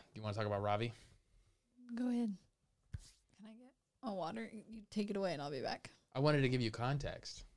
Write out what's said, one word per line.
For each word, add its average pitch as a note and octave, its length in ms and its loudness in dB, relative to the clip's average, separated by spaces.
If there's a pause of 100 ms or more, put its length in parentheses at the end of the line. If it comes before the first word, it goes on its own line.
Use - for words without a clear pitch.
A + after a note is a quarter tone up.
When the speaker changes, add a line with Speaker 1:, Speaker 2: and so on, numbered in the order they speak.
(140)
Speaker 1:
You G#2+ 80 -10
wanna G#2+ 120 -2
talk G#2+ 120 0
about G2+ 160 0
Ravi? G#2+ 300 2 (1000)
Speaker 2:
Go B3 140 0
ahead. A#3+ 260 0 (1700)
Oh, A3+ 120 -4
water? G3 380 -4
You A3 380 -14
take G#3 200 0
it G3+ 60 0
away F#3+ 160 2
and C#3+ 100 -2
I'll C#3+ 80 -2
be C3+ 100 -2
back. - 300 -4 (240)
Speaker 1:
I C3 60 2
wanted D3 220 8
to C3+ 60 6
give B2+ 120 4
you A2+ 100 2
context. - 720 -2 (120)